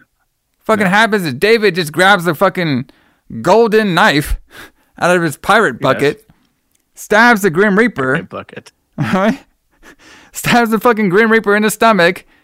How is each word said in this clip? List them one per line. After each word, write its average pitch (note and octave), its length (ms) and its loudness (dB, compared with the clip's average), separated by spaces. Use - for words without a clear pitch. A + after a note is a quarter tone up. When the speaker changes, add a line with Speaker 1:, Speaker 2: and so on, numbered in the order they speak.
Speaker 1:
Fucking G#3+ 240 -2
Speaker 2:
No. F3+ 60 0
Speaker 1:
happens G#3 340 0
is D3 100 -6
David G#3 400 0
just E3 160 -6
grabs F3+ 360 2
the E3 80 0
fucking E3+ 500 -2
golden G#3 540 2
knife G3+ 420 0
out F3+ 180 0
of F3 60 0
his D#3 160 -4
pirate F#3+ 420 0
Speaker 2:
Yes. - 20 -6
Speaker 1:
bucket, C3+ 480 -2
stabs A3+ 480 2
the G3+ 80 0
Grim F#3+ 280 0
Reaper. C3+ 340 -2
Speaker 2:
Pirate F3+ 160 -6
bucket. - 440 -18
Speaker 1:
<laughs> - 140 -16
All - 60 -4
right? G#3 260 0
Stabs A#3 380 -2
the A3+ 80 0
fucking G#3+ 300 0
Grim G#3+ 240 2
Reaper G#3+ 240 0
in G#3+ 60 0
the G#3+ 80 -2
stomach. F#3 540 0